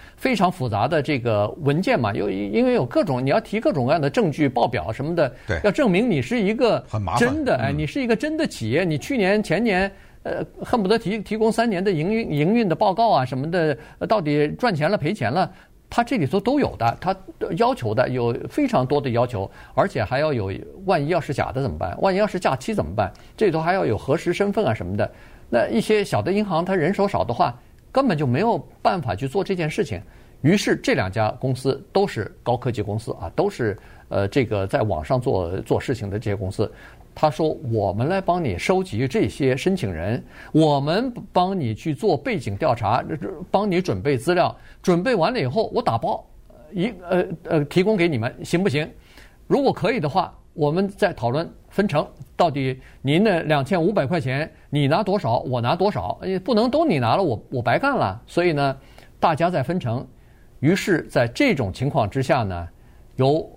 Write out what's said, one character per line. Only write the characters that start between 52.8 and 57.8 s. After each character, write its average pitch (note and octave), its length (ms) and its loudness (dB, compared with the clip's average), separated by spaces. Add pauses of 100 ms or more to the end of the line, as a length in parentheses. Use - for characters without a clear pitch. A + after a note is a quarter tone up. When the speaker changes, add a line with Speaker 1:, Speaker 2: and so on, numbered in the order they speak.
Speaker 1:
您 D3+ 220 4
的 F#3 180 4
两 D3 220 2
千 F3+ 180 2
五 F3 100 2
百 D#3+ 140 2
块 F3 140 0
钱， C3+ 280 -4 (220)
你 C#3+ 160 2
拿 D#3+ 160 2
多 G3 160 0
少， B2 220 0
我 B2 200 -2
拿 B2 140 2
多 F#3 160 2
少？ - 320 -4
哎， F#3 160 -2
不 A#3 160 -2
能 A3+ 160 4
都 D4 140 2
你 G3 160 2
拿 A#2+ 160 4
了， F#3+ 80 2
我， B2+ 260 -2
我 B2+ 100 -2
白 A#2+ 200 2